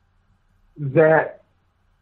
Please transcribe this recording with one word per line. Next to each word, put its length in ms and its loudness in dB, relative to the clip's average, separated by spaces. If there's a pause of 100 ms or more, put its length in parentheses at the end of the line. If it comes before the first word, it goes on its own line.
(760)
That 680 0 (580)